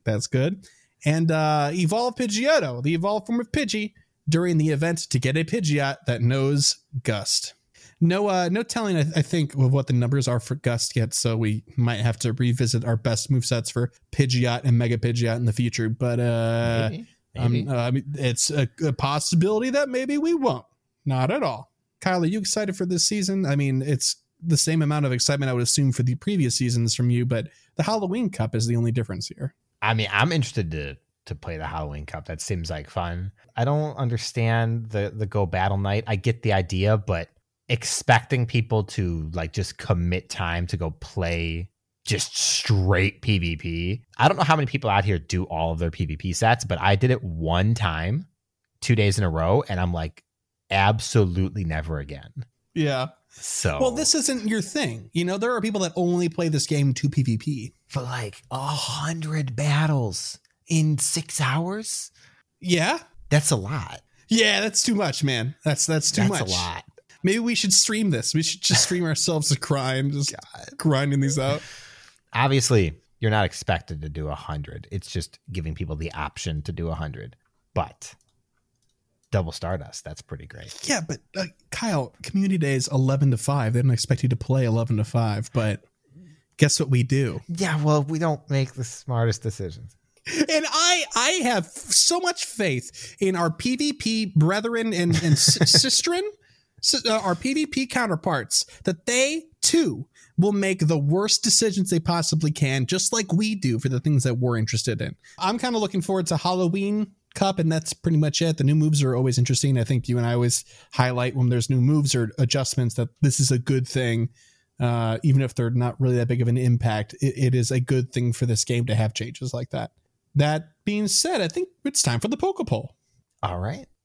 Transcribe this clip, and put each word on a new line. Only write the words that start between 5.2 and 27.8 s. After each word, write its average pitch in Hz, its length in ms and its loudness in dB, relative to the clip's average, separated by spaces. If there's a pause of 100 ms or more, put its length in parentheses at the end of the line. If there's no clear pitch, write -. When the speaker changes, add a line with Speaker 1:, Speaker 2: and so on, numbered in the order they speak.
Speaker 1:
a 160 80 0
Pidgeot 147 600 -2
that 120 160 -2
knows 135 560 2 (260)
Gust. - 520 -4 (440)
No, 185 300 2
uh, 180 220 2
no 220 120 0
telling, 214 320 -2
I, 156 100 2 (120)
I 156 40 4
think, 151 340 -2
of 131 180 4
what 139 140 0
the 131 60 0
numbers 123 340 2
are 123 120 0
for - 160 -4
Gust - 400 -2
yet, 113 180 0
so 113 220 0
we 107 280 0 (120)
might 120 260 2
have 117 180 0
to 113 140 -2
revisit 120 520 0
our 117 100 2
best 113 360 -2
movesets 120 400 0
for - 200 -2 (200)
Pidgeot 123 520 2
and 120 140 4
Mega 120 200 2
Pidgeot 117 380 0
in 120 100 -2
the 107 80 2
future. 113 360 0
But, 120 300 0
uh, 117 720 0
Speaker 2:
Maybe. 226 160 -10 (300)
Speaker 1:
um, 120 160 2
Speaker 2:
Maybe. 120 140 0
Speaker 1:
uh, 135 80 -2
I 120 160 0
mean, 131 220 0
it's 131 380 0
a, 143 180 0 (160)
a 143 80 0
possibility 180 800 2
that 277 180 0
maybe 262 300 -2
we 330 160 2
won't. 220 300 0 (400)
Not 131 260 2
at 269 120 0
all. 120 260 -4 (300)
Kyle, 180 240 2
are - 20 4
you 202 140 0
excited 196 360 -2
for 185 120 -2
this 175 160 0
season? 196 420 0
I 143 100 2
mean, 135 280 0
it's 143 320 0 (260)
the 165 160 2
same 160 240 2
amount 147 240 2
of 127 60 0
excitement 135 400 0
I - 20 0
would 123 80 2
assume 135 300 2
for 123 100 -2
the 123 140 2
previous 170 400 0
seasons 120 400 0
from 123 160 2
you, 120 160 2
but 117 220 -2 (260)
the 165 80 -2